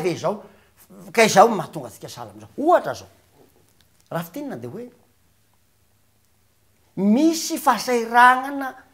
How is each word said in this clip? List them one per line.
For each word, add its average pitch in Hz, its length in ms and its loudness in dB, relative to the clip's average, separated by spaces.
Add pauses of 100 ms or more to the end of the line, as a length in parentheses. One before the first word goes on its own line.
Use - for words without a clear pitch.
ve 175 100 -2
izao, 156 300 -6 (720)
ka 220 100 6
izao 196 240 6
no 226 80 -2
mahatonga 143 320 -8
antsika 135 200 -20
sahala 117 260 -16
amin'izao? 107 240 -20
Ohatra 285 360 2
zao, - 140 -18 (1000)
Rafitinina 196 460 -10
dia 120 140 -12
hoe 233 200 -16 (2000)
misy 302 640 0
fahasahiranana 254 1160 0 (180)